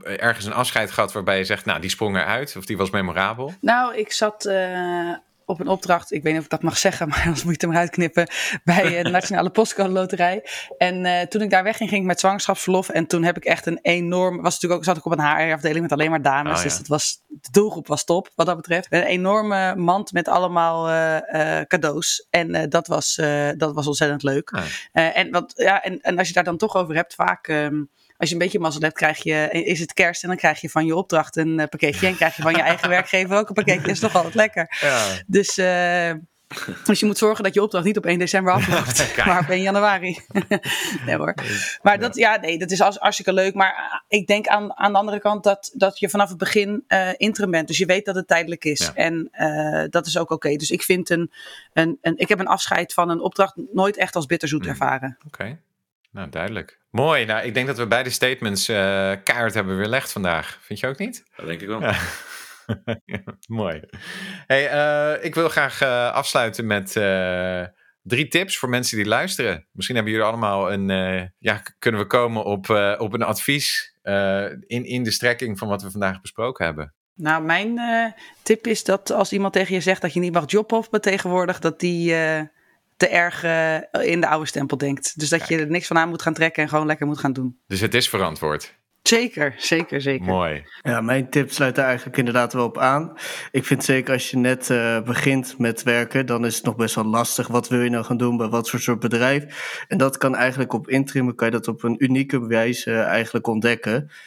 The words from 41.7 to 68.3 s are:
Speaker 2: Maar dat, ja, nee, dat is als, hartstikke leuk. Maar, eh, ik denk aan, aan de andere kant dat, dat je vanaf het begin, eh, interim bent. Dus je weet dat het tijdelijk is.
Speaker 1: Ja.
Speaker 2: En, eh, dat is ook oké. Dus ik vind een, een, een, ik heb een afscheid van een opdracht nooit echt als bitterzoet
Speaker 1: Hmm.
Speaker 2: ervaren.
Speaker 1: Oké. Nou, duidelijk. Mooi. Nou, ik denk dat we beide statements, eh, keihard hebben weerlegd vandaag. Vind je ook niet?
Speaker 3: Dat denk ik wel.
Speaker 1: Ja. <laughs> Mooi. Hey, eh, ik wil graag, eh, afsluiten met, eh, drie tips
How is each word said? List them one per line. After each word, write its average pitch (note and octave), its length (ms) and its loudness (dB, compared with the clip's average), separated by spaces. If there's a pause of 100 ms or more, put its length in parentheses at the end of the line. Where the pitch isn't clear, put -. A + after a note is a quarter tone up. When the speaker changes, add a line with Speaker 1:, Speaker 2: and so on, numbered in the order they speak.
Speaker 2:
Maar G3+ 160 6
dat, A#3 180 -4
ja, A3 200 4
nee, E3+ 220 -2
dat F3 120 -4
is F#3+ 100 0
als, G3+ 160 4
hartstikke G3 360 0
leuk. F#3+ 220 2
Maar, - 540 0
eh, G#3+ 100 2
ik F3+ 80 -2
denk G#3 200 2
aan, G#3 320 2
aan G3+ 140 2
de G3+ 60 4
andere G#3 220 0
kant G#3 240 0
dat, G3 300 2
dat F#3+ 240 2
je G3 100 0
vanaf G3+ 200 2
het F3+ 100 -12
begin, G3+ 500 0
eh, F#3+ 280 2
interim G3+ 340 0
bent. E3 180 2
Dus D3 100 -2
je F3+ 80 2
weet F#3+ 180 2
dat G3 100 -4
het F3+ 140 -4
tijdelijk E3+ 360 0
is. D3+ 140 0
Speaker 1:
Ja. - 160 -2
Speaker 2:
En, E3 380 0
eh, D3+ 580 0
dat E3+ 160 0
is D#3+ 120 -2
ook E3 120 -2
oké. D3+ 260 0
Dus D#3 140 -4
ik - 120 -2
vind F#3 280 2
een, E3+ 220 0 (400)
een, E3 280 2
een, E3 180 -2
ik C4+ 100 0
heb G3+ 100 2
een F#3 80 -4
afscheid F#3 480 0
van E3+ 160 2
een E3+ 100 -2
opdracht F#3+ 340 0 (180)
nooit G3 240 2
echt F#3 200 -2
als D#3 100 -2
bitterzoet D#3 360 -2
Speaker 1:
Hmm. - 80 -6
Speaker 2:
ervaren. C3 560 -2
Speaker 1:
Oké. C3 320 -10 (520)
Nou, F#2+ 180 -12
duidelijk. F2+ 500 -8 (120)
Mooi. C3+ 340 2
Nou, A2 220 -2
ik A#2 80 -6
denk B2+ 120 0
dat C3 120 -4
we A#2+ 80 -2
beide B2 240 2
statements, A#2+ 580 -2
eh, A2+ 80 0 (480)
keihard A#2 300 0
hebben F#2+ 220 0
weerlegd A2 360 -2
vandaag. E2+ 500 -4
Vind G#2+ 180 -12
je B2+ 60 -4
ook C#3 120 -6
niet? A#3+ 260 -10 (120)
Speaker 3:
Dat E2+ 100 -12
denk E2 140 -8
ik G2 80 -14
wel. A2 120 -6
Speaker 1:
Ja. A2 140 0 (720)
<laughs> - 840 -8
Mooi. G2 320 -4 (680)
Hey, C3+ 220 2
eh, D3 560 0
ik D#3 100 -6
wil D#3+ 140 2
graag, D3 320 0
eh, B2 320 2
afsluiten A#2+ 540 0
met, G2+ 300 -2
eh, F#2 640 0 (400)
drie B2 260 -2
tips F3+ 300 0